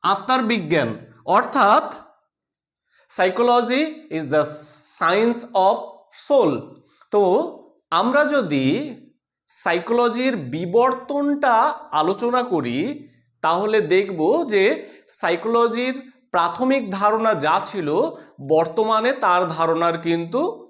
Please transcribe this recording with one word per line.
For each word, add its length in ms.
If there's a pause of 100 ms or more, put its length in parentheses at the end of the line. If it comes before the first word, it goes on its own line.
আত্মার 480
বিজ্ঞান 380 (480)
অর্থাৎ 500 (1200)
psychology 720 (340)
is 80 (100)
the 100 (520)
science 440 (260)
of 100 (500)
soul। 240 (600)
তো 100 (680)
আমরা 340
যদি 400 (1000)
সাইকোলজির 720 (200)
বিবর্তনটা 1000 (460)
আলোচনা 420
করি, 360 (680)
তাহলে 340 (160)
দেখব 260 (320)
যে 100 (580)
সাইকোলজির 760 (380)
প্রাথমিক 580
ধারণা 440
যা 220 (140)
ছিল, 180 (680)
বর্তমানে 560 (140)
তার 180 (140)
ধারণার 400 (100)
কিন্তু 340 (300)